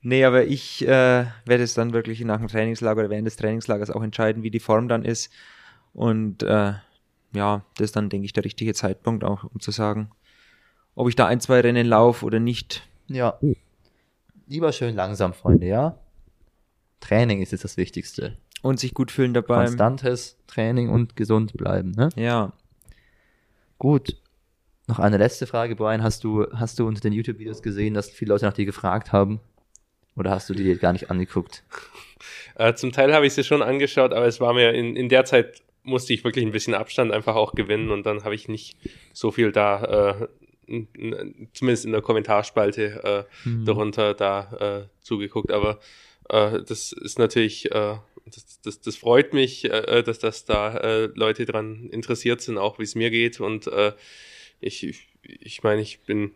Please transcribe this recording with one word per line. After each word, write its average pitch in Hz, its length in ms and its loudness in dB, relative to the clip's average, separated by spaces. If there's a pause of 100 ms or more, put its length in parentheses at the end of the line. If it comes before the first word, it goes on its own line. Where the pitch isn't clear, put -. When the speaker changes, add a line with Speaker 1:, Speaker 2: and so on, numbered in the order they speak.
Speaker 1:
Nee, 131 220 4
aber 127 200 6
ich, - 420 -6
äh, 127 380 6 (200)
werde 120 180 4
es 117 120 -4
dann 117 180 0
wirklich 113 280 -4
nach 110 180 -2
dem 113 80 -4
Trainingslager 110 540 -2
oder 104 100 0
während 110 160 -2
des 110 80 -6
Trainingslagers 107 560 -4
auch 110 100 -4
entscheiden, 110 400 -2
wie 110 80 -6
die 113 100 -4
Form 113 280 2
dann 117 180 -2
ist. - 260 -4 (640)
Und, 110 480 -2
äh, 101 320 2 (600)
ja, 101 300 -2 (140)
das 107 80 0
ist - 100 -8
dann, 104 140 -2
denke 98 160 -6
ich, - 80 -14
der 101 100 -2
richtige 110 300 -4
Zeitpunkt 104 500 -4
auch, 101 200 -4
um - 160 -14
zu - 100 -8
sagen, 107 400 -4 (880)
ob 123 120 0
ich 117 80 0
da 117 120 4
ein, 120 120 2
zwei 127 220 4
Rennen 120 240 4
laufe 117 400 6
oder 110 140 0
nicht. - 420 -4 (260)
Speaker 2:
Ja. 127 320 -2 (1080)
Lieber 151 240 0
schön 117 240 -4
langsam, 95 380 -2
Freunde, - 340 4
ja? 127 320 -2 (1000)
Training 107 420 2
ist 92 100 -6
jetzt 92 120 -8
das - 140 -10
Wichtigste. - 600 -6 (260)
Speaker 1:
Und 131 160 0
sich 127 160 -6
gut 127 160 -2
fühlen 127 240 0
dabei. 120 300 2
Speaker 2:
Konstantes 120 720 0 (100)
Training 117 420 0
und 117 260 0
gesund 110 380 0
bleiben, 95 380 -2
ne? 120 240 2
Speaker 1:
Ja. 113 380 -2 (1200)
Speaker 2:
Gut. 139 400 0 (680)
Noch 110 120 -2
eine 104 180 4
letzte 120 300 2
Frage, 117 280 -4
Brian. 110 280 0
Hast 110 200 -2
du, 107 300 0
hast 117 260 -6
du 117 80 2
unter 107 140 -4
den 104 120 0
YouTube-Videos 110 480 -8
gesehen, 107 320 -2
dass 101 160 -4
viele 107 240 -8
Leute 104 120 2
nach 98 80 2
dir 101 120 -2
gefragt 98 460 -4
haben? 101 280 2 (800)
Oder 95 140 -2
hast 95 180 -4
du 95 40 -4
die 95 220 2
gar 87 160 2
nicht - 180 -6
angeguckt? 92 540 -4 (920)
Speaker 3:
Äh, 117 180 4
zum 127 180 -4
Teil 139 220 4
habe 151 120 6
ich 139 80 2
sie 139 120 0
schon 147 160 2
angeschaut, 131 500 2
aber 117 140 2
es 113 160 0
war 120 120 2
mir 117 200 6
in, 120 240 -2
in 123 100 -4
der 131 160 6
Zeit - 400 2 (200)
musste 127 300 -2
ich 107 120 -4
wirklich 120 200 0
ein 107 60 -2
bisschen 110 240 -4
Abstand 110 380 -2
einfach 110 220 -2
auch 110 200 2
gewinnen 107 340 -2
und 101 160 -4
dann 104 200 -4
habe 107 100 -4
ich - 140 -14
nicht - 280 -10 (360)
so 110 180 -2
viel 110 220 2
da, 104 680 2
äh, 117 80 -6 (440)
n-, 113 240 -8
n-, 107 580 -12
zumindest 120 320 0
in 110 80 -4
der 107 80 0
Kommentarspalte, 107 1000 0
äh, 101 400 -4
Speaker 2:
Hm. 117 220 -4
Speaker 3:
darunter 104 480 0
da, 101 760 -4
äh, - 120 -20
zugeguckt. 104 500 -4
Aber, 104 280 0 (500)
äh, 107 380 2
das - 240 -10
ist - 260 -10
natürlich, 110 540 0
äh, 107 240 -2 (300)
das, - 360 -20
das, - 200 -12
das - 160 -8
freut 123 360 4
mich, 131 380 0
äh, 117 320 2
dass, 117 160 -4
dass - 240 -4
da, 107 340 0
äh, 110 280 0 (100)
Leute 110 300 0
dran 110 440 -8
interessiert 120 520 -4
sind, 113 160 -6
auch 101 220 -2
wie 110 40 -6
es - 120 -10
mir 117 160 0
geht. 117 280 0
Und, 107 280 -6
äh, 104 260 2 (680)
ich, - 280 -10
ich, - 200 -14 (160)
ich - 400 -20
meine, 107 180 2
ich - 200 -12
bin 104 340 -4